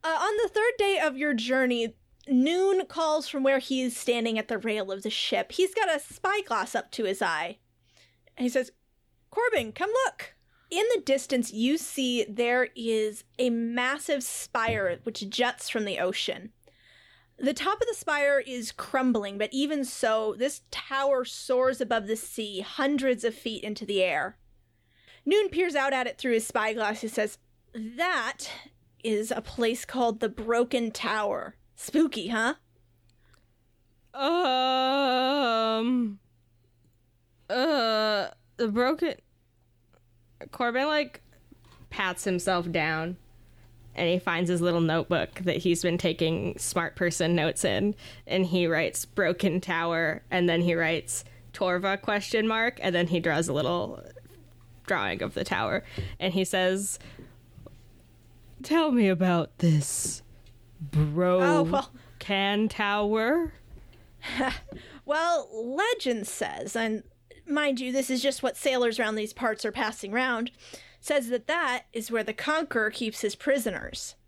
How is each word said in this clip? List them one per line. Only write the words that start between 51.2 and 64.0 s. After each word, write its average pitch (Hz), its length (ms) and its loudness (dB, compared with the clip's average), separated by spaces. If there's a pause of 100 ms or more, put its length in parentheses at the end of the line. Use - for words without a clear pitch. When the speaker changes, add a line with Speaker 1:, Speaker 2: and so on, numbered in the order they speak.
Speaker 2:
"Torva 190 480 0
question 214 460 0
mark," 226 340 0
and 180 140 0
then 175 120 4
he 170 120 2
draws 165 280 2
a 135 60 -2
little - 500 -2 (840)
drawing 101 340 0
of - 140 -4
the - 80 -2
tower, 113 400 -2 (360)
and 185 140 -2
he 190 120 2
says, 190 520 0 (1700)
"Tell 311 280 4
me 233 180 6
about 175 500 2
this - 600 2 (580)
bro 156 640 2
Speaker 1:
Oh, 185 220 6
well. 254 280 0 (280)
Speaker 2:
can 202 480 2
tower?" 220 840 0 (840)